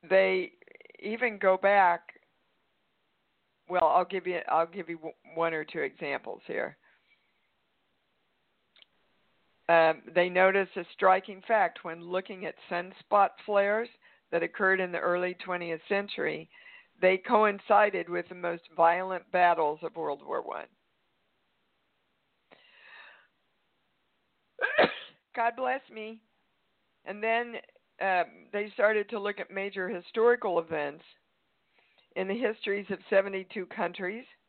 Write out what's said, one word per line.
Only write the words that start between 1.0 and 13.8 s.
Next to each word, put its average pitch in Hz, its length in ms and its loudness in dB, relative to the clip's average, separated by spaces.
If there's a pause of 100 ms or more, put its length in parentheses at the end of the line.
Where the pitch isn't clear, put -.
go 190 180 4
back. 190 440 4 (1700)
Well, 175 180 2
I'll 175 200 4
give 185 220 -6
you, 175 200 -2
I'll 165 200 2
give 170 200 -12
you 165 100 -12
w-, 156 160 -14 (200)
one 165 200 -2
or 156 120 -6
two 160 140 -10
examples 139 640 -8
here. - 320 -8 (3000)
Um, 160 360 4 (100)
they 180 160 2
noticed 190 480 2
a 175 160 -8
striking 190 540 2
fact 202 340 2
when 170 220 -10
looking 185 420 -8
at 160 80 -8 (160)
sunspot 190 600 0 (180)
flares 208 420 0 (420)